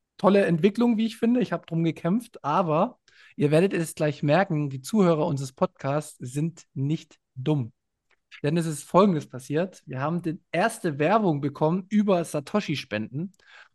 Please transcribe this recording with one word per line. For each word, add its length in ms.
tolle 300
Entwicklung, 500
wie 100
ich 120
finde. 220
Ich 120
hab 140
drum 180
gekämpft, 580
aber 560
ihr 140
werdet 240
es 200
gleich 280
merken, 480
die 100
Zuhörer 460
unseres 260
Podcasts 680
sind 540
nicht 460
dumm. 380
Denn 140
es 100
ist 160
Folgendes 460
passiert. 580
Wir 140
haben 200
die 200
erste 480
Werbung 420
bekommen 480
über 360
Satoshi-Spenden. 1080